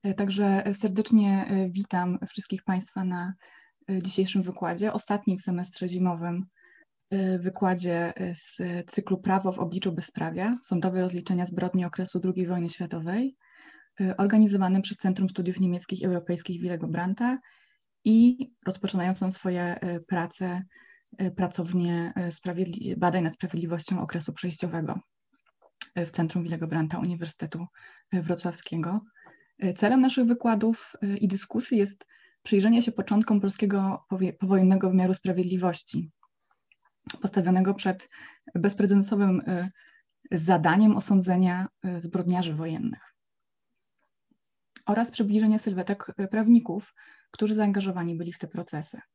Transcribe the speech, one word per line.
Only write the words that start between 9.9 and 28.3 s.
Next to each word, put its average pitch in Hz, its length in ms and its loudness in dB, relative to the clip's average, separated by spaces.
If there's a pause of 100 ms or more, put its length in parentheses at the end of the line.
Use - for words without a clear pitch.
bezprawia, 170 680 -4
sądowe 185 380 0
rozliczenia 180 460 -2
zbrodni 180 380 -2
okresu 185 360 -4
drugiej 185 260 -2
wojny 175 220 -2
światowej, 175 680 -4 (640)
e, 185 160 0
organizowanym 196 680 4
przez - 160 -6
Centrum 190 300 0
Studiów 180 320 -4
Niemieckich 180 400 -2
i - 40 -4
Europejskich 175 580 -4
Willego 170 260 -4
Brandta 190 500 -2 (680)
i 240 440 6 (180)
rozpoczynającą 185 640 -2
swoje, 180 320 -2
e, 175 380 -4
prace, 175 640 -4 (560)
e, 185 120 0
pracownię, 175 840 -2
e, 175 160 -2
sprawiedli-, 180 640 -6
badań 175 260 2
nad 160 120 -2
sprawiedliwością 170 680 -4
okresu 156 320 -6
przejściowego, 165 680 -6 (960)
e, 175 120 -2
w 165 40 -14
Centrum 170 320 -2
Willego 165 240 -6
Brandta 160 320 -2
Uniwersytetu, 170 680 -6 (460)
e, 185 100 0
Wrocławskiego. 170 800 -4 (580)